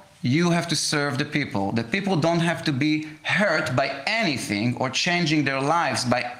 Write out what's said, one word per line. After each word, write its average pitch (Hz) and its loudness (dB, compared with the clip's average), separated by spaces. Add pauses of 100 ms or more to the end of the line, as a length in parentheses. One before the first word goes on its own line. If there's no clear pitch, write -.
(240)
you 170 2
have 170 0
to 151 -2
serve 143 -2
the 147 -2
people. 107 -2
The 113 0
people 190 -2
don't 165 4
have 170 0
to 160 0
be 151 0 (160)
hurt 160 0
by 139 2 (180)
anything 123 0
or 127 0
changing 160 2
their 135 0
lives 143 0
by 123 2 (180)